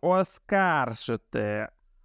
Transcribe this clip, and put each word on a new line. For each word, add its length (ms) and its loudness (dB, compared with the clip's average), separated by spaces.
оскаржити 1700 0